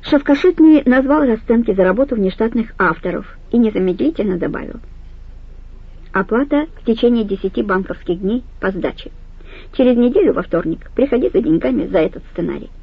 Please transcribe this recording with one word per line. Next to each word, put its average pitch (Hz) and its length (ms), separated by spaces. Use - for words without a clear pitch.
Шовкошитный 302 800
назвал 269 400
расценки 226 480
за 190 100
работу 226 320
внештатных 220 640
авторов 175 600
и 233 60
незамедлительно 202 800
добавил: - 420
«Оплата 285 540
в - 60
течение 233 380
десяти 196 400
банковских 185 580
дней 220 220
по 190 80
сдаче. 156 400
Через 247 240
неделю 247 360
во 185 100
вторник 170 520
приходи 247 380
за - 80
деньгами 185 460
за 185 100
этот 165 340
сценарий. 156 380